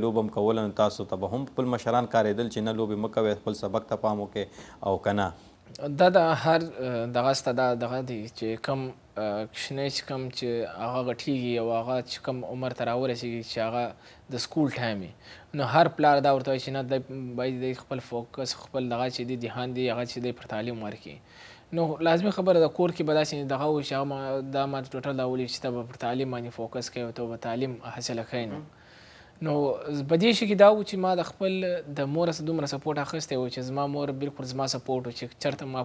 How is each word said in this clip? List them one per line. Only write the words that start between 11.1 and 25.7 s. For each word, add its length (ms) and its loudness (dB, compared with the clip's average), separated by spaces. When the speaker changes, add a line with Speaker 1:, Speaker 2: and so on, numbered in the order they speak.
Speaker 2:
او 120 0
هغه 300 0
چې 260 -10
کم 160 -4
عمر 340 -6
ته 120 -2
راورسېږي 600 -2
چې 160 -4
هغه 280 -2
د 120 -4
سکول 340 2
ټایم 260 -2
وي، 60 -12
نو 140 0
هر 240 8
پلار 260 8
دا 120 8
ورته 160 -2
وایي 120 0
چې 120 -6
نه، 60 -4
دی 160 0
باید 240 -2
دی 160 -2
خپل 260 -6
فوکس، 540 -6
خپل 320 -4
دغه 160 0
چې 180 -8
دی، 160 -2
دهان 320 -6
دی، 140 0
هغه 200 -2
چې 140 -8
دی 160 -2
پر 140 -16
تعلیم 320 -4
ورکړي. 300 -12
نو 80 2
لازمي 320 4
خبره 240 6
ده، 40 4
کور 100 6
کې 120 -4
به 80 6
داسې 340 -2
دغه 160 0
و 120 2
چې 100 -6
هغه 120 0
ما، 360 -4
دا 80 2
ما 160 -4
ته 140 -12
ټوټل 260 -2
دا 80 0
ولي 180 0
چې 140 -8
ته 160 -2